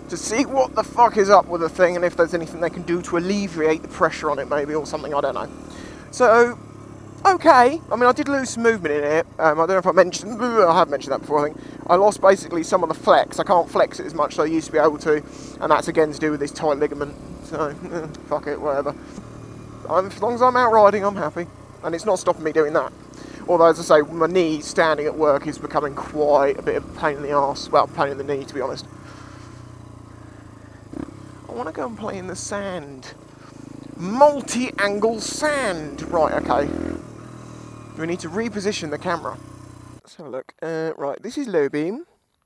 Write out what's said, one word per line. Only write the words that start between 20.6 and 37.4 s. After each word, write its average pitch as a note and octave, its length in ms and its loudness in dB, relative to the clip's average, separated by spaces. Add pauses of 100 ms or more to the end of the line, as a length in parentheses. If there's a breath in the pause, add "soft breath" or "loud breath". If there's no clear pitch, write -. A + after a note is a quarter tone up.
riding, G#3 320 6
I'm G3+ 120 -2
happy. E3+ 300 -6 (360)
And E3 120 -4
it's E3 120 -6
not F#3 120 2
stopping E3+ 260 -2
me D#3 80 0
doing D#3 200 2
that. C#3 200 0 (560 loud breath)
Although, E3 180 6
as E3 140 4
I D#3+ 200 6
say, D3 80 -4
my E3 200 0
knee E3 320 2
standing D#3 440 0
at D3 120 -4
work D3 320 2
is C3+ 100 -8
becoming C#3+ 380 -4
quite C#3+ 640 2
a - 20 -14
bit C#3+ 140 -2
of C#3 80 -4
a - 160 -14
pain D3+ 160 -2
in C#3+ 80 -8
the C#3+ 80 -4
arse. C#3 360 0
Well, C#3+ 200 4
pain D3+ 180 -2
in C#3 100 -6
the C#3 60 -10
knee, C#3 220 -6
to B2 100 -16
be C#3 60 -6
honest. B2 260 -6 (2500 loud breath)
I - 40 -14
wanna B3+ 200 -10
go D4 140 -8
and A3+ 120 -12
play G3+ 200 -8
in F#3 100 -10
the F3+ 80 -10
sand. F3+ 800 -10 (840 loud breath)
Multi-angle A3+ 1200 0
sand. G3 840 -4
Right, D#3+ 320 0
okay. C3+ 360 0 (1300)